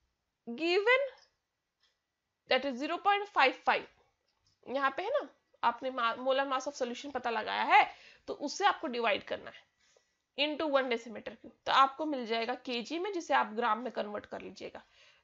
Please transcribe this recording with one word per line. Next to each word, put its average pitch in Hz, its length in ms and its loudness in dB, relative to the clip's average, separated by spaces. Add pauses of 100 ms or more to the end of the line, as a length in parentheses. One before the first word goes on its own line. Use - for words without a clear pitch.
(460)
given, 392 600 2 (1400)
that 262 200 2
is 240 120 -6
zero 330 240 -4
point 403 220 2 (100)
five 262 300 4
five, 214 180 2 (800)
यहाँ 269 300 0
पे 349 60 -4
है 415 80 -2
ना, 494 180 -2 (340)
आपने 247 280 0
मा-, 233 280 0
molar 262 340 2
mass 269 160 -2
of 277 80 -8
solution 247 360 -6
पता 247 180 -2
लगाया 214 320 -2
है 349 220 8 (440)
तो - 60 -4
उससे 294 320 -4
आपको 349 200 2
डिवाइड 233 380 0
करना - 260 -8
है - 140 -20 (720)
into 302 320 0
one 269 220 4
decimeter 220 420 -8
cube, - 180 -20 (140)
तो - 60 2
आपको 269 340 4
मिल 262 200 -2
जाएगा 226 280 -2
केजी 247 440 -6
में, 403 140 -4
जिसे 320 220 -2
आप 220 220 2
ग्राम 226 260 0
में 254 100 -6
कन्वर्ट 208 340 -6
कर 196 140 -10
लीजिएगा। - 420 -14 (420)